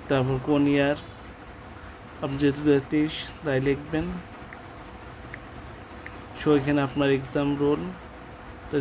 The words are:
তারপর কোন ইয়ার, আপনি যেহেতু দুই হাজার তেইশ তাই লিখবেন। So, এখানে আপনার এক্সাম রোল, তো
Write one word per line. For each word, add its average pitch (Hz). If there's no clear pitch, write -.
তারপর 135
কোন 143
ইয়ার, 143
আপনি 139
যেহেতু 143
দুই 147
হাজার 135
তেইশ 151
তাই 139
লিখবেন। 147
So, -
এখানে 147
আপনার 139
এক্সাম 143
রোল, 147
তো -